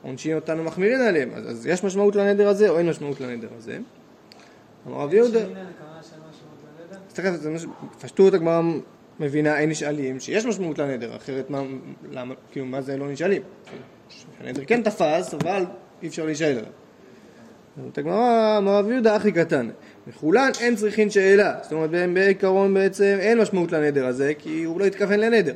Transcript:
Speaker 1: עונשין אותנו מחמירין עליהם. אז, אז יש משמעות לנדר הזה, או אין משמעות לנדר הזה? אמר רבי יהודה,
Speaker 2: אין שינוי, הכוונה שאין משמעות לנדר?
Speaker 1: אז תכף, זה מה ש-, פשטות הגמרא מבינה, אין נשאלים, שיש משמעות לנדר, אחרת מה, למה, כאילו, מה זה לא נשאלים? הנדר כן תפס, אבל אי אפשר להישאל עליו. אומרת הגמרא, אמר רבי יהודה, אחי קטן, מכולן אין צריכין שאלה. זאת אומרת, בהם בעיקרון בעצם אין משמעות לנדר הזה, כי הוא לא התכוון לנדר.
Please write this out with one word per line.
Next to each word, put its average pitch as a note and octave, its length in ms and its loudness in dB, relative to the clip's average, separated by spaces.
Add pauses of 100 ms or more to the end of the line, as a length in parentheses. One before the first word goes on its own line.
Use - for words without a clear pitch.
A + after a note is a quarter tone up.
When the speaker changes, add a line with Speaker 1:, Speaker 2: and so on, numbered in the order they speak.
Speaker 1:
עונשין C#3 340 -6
אותנו D#3+ 280 -4
מחמירין F#3+ 380 0
עליהם. E3 340 2
אז, A2+ 140 -10
אז A#2 180 -10
יש F3 160 0
משמעות G3+ 320 2
לנדר G3+ 320 4
הזה, G3+ 220 4
או D#3+ 80 2
אין E3+ 120 2
משמעות C#3+ 320 -6
לנדר A#2+ 260 -8 (100)
הזה? A2+ 200 -12 (1080)
אמר B2+ 100 -10
רבי C#3+ 180 -4
יהודה, A3+ 240 4
Speaker 2:
אין G#3 80 -2
שינוי, F#3+ 140 -14
הכוונה D#3+ 420 -18
שאין D#3 260 -20
משמעות - 300 -20 (200)
לנדר? E3+ 180 -18 (100)
Speaker 1:
אז - 60 -20
תכף, F3 280 -2
זה D3+ 80 -6
מה D#3+ 100 -6
ש-, E3+ 60 -10 (360)
פשטות F#3+ 320 4
הגמרא E3 280 2 (580)
מבינה, D3+ 400 0
אין D3+ 100 2
נשאלים, D3 500 -4
שיש G3+ 260 -2
משמעות F3+ 340 -4
לנדר, B2 360 -4
אחרת C3 340 -8
מה, C#3 120 -6 (500)
למה, B2+ 220 -12 (180)
כאילו, C#3 140 -8
מה B2+ 160 -6
זה C3+ 160 -8
לא C#3+ 140 -8
נשאלים? D#3+ 300 -2 (1000)
הנדר C3 280 -8
כן A#3 160 2
תפס, F3 500 0
אבל F3+ 320 -4 (360)
אי E3+ 60 -10
אפשר D#3 180 -8
להישאל D3+ 320 0
עליו. A2 140 -10 (1080)
אומרת C3 180 -12
הגמרא, G#3+ 600 2
אמר G3 140 2
רבי G#3 220 2
יהודה, A3 220 2
אחי G#3 160 2
קטן, D#3+ 380 0 (380)
מכולן G#3+ 520 2
אין A#3+ 160 2
צריכין G#3 340 0
שאלה. G3 520 6
זאת - 120 -10
אומרת, D#3+ 160 -2
בהם F3 240 0
בעיקרון G3 600 4
בעצם G3 460 2
אין A3 220 4
משמעות F3+ 300 0
לנדר D3 340 2
הזה, C3+ 340 0
כי D#3+ 240 -6
הוא E3 160 -6
לא G3 60 2
התכוון G3 340 0
לנדר. G#3+ 360 2